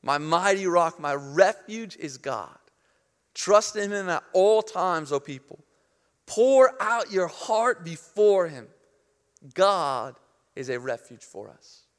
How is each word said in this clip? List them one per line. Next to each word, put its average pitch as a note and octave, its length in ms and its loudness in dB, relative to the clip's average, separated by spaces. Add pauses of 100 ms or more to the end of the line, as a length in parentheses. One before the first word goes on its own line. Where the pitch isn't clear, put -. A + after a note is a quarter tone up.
My C#3+ 160 -2
mighty F#3 480 0
rock, E3+ 340 0
my C#3+ 140 -4
refuge F#3+ 800 -2
is C3+ 220 -14
God. A2+ 400 -10 (720)
Trust G#3 440 2
in G3+ 160 -4
him G3 160 -6
at E3 240 -4
all G#3 280 4
times, F3 520 -4
O C#3 80 -2
people. - 440 -18 (640)
Pour C4 560 4
out G#3+ 300 -4
your F#3 160 0
heart A3 560 -2
before F#3+ 640 2
him. C3 180 -14 (880)
God C#3+ 600 0 (400)
is C3 120 -10
a B2 120 -6
refuge A#2+ 420 -12
for - 260 -18
us. - 360 -20 (140)